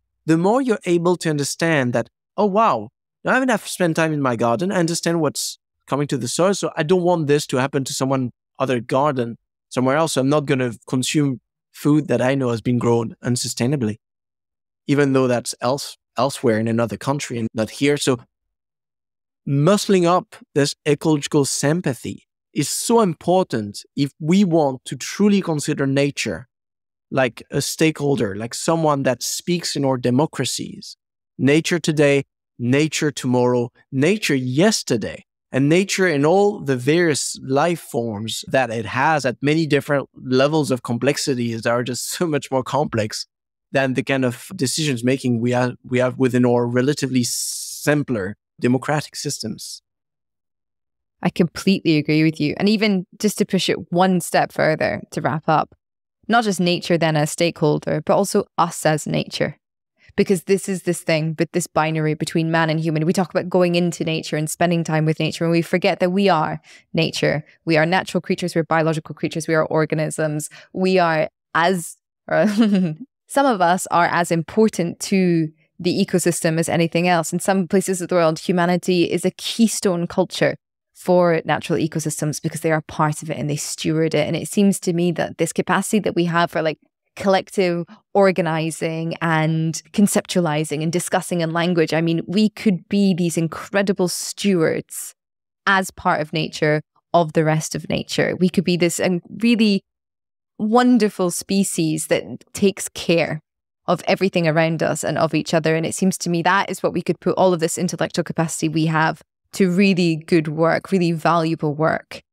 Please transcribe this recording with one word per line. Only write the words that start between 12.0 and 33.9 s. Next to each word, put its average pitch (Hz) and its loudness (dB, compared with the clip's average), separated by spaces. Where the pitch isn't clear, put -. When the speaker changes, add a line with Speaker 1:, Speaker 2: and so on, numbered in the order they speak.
Speaker 1:
that 123 2
I 127 2
know 131 0
has 113 -2
been 123 0
grown 117 0
unsustainably, 123 -2
even 143 2
though 131 4
that's 120 -2
else-, 131 -4
elsewhere 120 0
in 113 -2
another 113 0
country 135 -4
and 113 -4
not 110 -4
here." 143 0
So 135 0
muscling 175 2
up 175 0
this 143 0
ecological 147 2
sympathy 143 -4
is 147 -2
so - 2
important 170 -2
if 143 0
we 180 4
want 151 0
to - -10
truly 202 0
consider 151 -2
nature 139 -2
like 131 0
a 143 -2
stakeholder, 139 0
like 117 -10
someone 156 0
that 127 0
speaks - -4
in 147 -2
our 131 2
democracies. 123 -2
Nature 156 2
today, 143 2
nature 127 0
tomorrow, 123 0